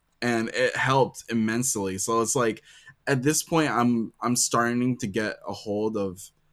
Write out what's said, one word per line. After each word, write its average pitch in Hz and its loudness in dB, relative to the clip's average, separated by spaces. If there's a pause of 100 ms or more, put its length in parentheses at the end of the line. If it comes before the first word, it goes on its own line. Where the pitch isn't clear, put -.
(220)
And 117 0
it 123 0
helped 131 2
immensely. 110 0
So 113 0
it's 110 0
like, 113 0 (440)
at 127 0
this 147 2
point, 160 2
I'm, 117 2
I'm 120 0
starting 120 0
to 117 -6
get 107 -2 (100)
a 98 -6
hold 107 -4
of 95 -4 (320)